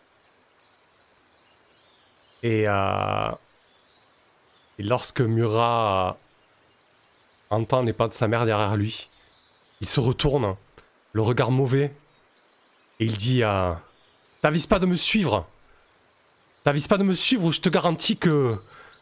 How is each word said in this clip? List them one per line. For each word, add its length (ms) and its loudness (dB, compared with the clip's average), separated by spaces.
Et, 260 0
euh, 640 -2
et 40 -8
lorsque 360 -4
Murat, 1000 2
euh, 40 0
entend 260 0
les 100 0
pas 160 -2
de 60 -8
sa 160 -2
mère 160 0
derrière 320 0
lui, 320 -4
il 60 -8
se 120 -2
retourne, 560 0
le 100 0
regard 300 2
mauvais, 420 0
et 60 0
il 120 -2
dit, 260 0
euh, « 300 0
T'avises 260 0
pas 120 2
de 60 0
me 100 2
suivre. 500 0
T'avises 240 0
pas 100 2
de 60 0
me 100 2
suivre 300 0
ou 80 2
je 80 -2
te 80 0
garantis 480 0
que, 420 2